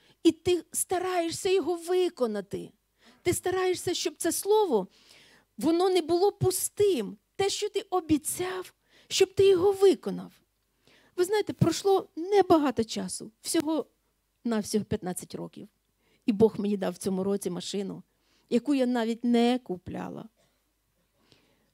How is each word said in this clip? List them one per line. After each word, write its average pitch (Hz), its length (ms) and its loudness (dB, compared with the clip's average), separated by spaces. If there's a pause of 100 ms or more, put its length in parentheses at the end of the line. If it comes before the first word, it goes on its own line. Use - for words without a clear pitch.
(240)
і 330 80 6
ти 339 400 -2
стараєшся 359 800 -4
його 359 260 0
виконати. 254 960 -2 (500)
Ти 359 120 0
стараєшся, 370 600 -2
щоб - 240 -4
це 330 140 -2
слово, 359 560 2 (680)
воно 339 320 2
не 359 120 2
було 349 300 2
пустим. 370 840 0 (220)
Те, 392 100 0
що 415 200 -4
ти 392 200 -4
обіцяв, 359 840 -2 (340)
щоб - 260 2
ти 392 140 6
його 392 240 6
виконав. 226 600 2 (840)
Ви 359 80 0
знаєте, 403 300 0
пройшло 381 640 0
небагато 339 680 2
часу, 202 480 -10 (100)
всього-навсього 240 1400 -4
п'ятнадцять 180 500 -8
років. 170 320 -14 (580)
І 247 60 2
Бог 208 280 2
мені 202 180 -2
дав 185 160 -4
в - 40 -18
цьому 190 260 -4
році 196 260 -4
машину, 180 540 -8 (460)
яку 240 260 0
я 254 100 2
навіть 233 380 -2
не 240 400 2
купляла. 185 640 -10 (1400)